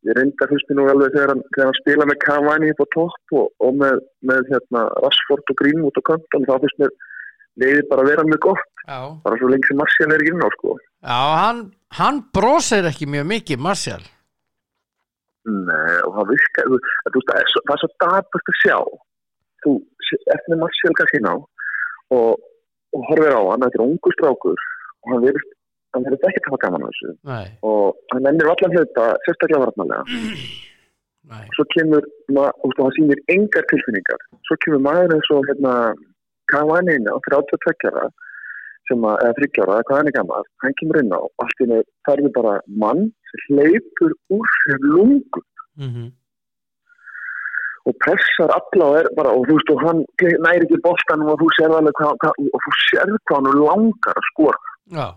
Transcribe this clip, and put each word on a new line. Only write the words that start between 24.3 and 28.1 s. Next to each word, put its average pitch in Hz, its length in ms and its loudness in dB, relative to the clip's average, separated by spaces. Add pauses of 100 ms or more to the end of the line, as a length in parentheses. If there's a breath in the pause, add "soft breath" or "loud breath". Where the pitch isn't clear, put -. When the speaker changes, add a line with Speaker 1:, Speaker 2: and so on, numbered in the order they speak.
Speaker 1:
og - 540 -12
hann 120 100 0
virðist, 135 300 0 (420)
hann 127 100 -2
virðist 139 240 -2
ekkert - 220 -4
hafa 139 100 -4
gaman 90 240 -2
af 55 80 -8
þessu. - 300 -12
Speaker 2:
Nei. 117 240 -10 (140)
Speaker 1:
Og 107 520 0